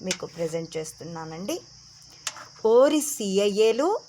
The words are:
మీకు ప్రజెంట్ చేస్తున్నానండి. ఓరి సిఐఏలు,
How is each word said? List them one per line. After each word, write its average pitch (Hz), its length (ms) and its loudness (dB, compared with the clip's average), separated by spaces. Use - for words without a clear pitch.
మీకు 185 240 -6
ప్రజెంట్ 165 500 -8
చేస్తున్నానండి. 160 840 -10
ఓరి 269 340 6
సిఐఏలు, 220 1080 0